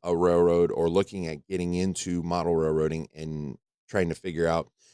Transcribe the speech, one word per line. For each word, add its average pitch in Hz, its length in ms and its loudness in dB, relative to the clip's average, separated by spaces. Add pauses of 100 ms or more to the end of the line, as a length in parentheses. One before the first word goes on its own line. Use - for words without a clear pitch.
a 87 140 0
railroad 87 540 4
or 82 180 0
looking 92 380 -2
at 78 200 -10
getting 90 280 -4
into 90 480 -2
model 85 340 0
railroading 78 580 0
and 76 440 -10 (320)
trying 92 180 0
to 80 60 -4
figure 85 320 -4
out, 82 240 -2 (240)